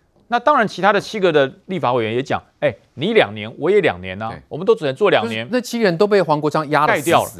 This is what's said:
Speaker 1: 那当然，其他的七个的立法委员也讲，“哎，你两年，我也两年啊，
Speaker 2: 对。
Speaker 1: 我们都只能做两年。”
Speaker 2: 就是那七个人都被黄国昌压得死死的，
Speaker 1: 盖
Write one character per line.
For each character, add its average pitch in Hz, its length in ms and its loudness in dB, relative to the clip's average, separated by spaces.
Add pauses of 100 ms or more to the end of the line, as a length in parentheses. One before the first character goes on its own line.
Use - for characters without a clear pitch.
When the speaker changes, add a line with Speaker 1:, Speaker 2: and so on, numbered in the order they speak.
(280)
Speaker 1:
那 240 120 -2
当 294 180 2
然， 220 100 2
其 - 140 -8
他 196 100 4
的 202 80 2
七 214 200 -8
个 180 120 4
的 143 180 4 (180)
立 185 100 -6
法 131 160 -2
委 120 100 0
员 110 80 -2
也 123 120 -2
讲 101 180 -6 (180)
，“哎， 135 160 -2 (200)
你 180 180 -4
两 139 220 2
年， 107 240 -10
我 143 100 -2
也 208 120 4
两 98 200 -2
年 92 180 -10
啊， 113 100 -8
Speaker 2:
对。 82 200 -14
Speaker 1:
我 135 80 -10
们 180 80 -6
都 226 80 4
只 175 100 -2
能 135 120 -2
做 196 160 2
两 117 160 2
年。” 113 180 -6
Speaker 2:
就 127 60 -18
是 247 80 -2
那 - 20 -6
七 240 160 -8
个 233 60 0
人 175 120 2
都 202 120 2
被 202 120 4
黄 151 220 0
国 151 80 0
昌 156 220 -2
压 151 160 2
得 220 80 2
死 160 60 -4
死 147 100 0
的， - 20 4
Speaker 1:
盖 123 100 4 (160)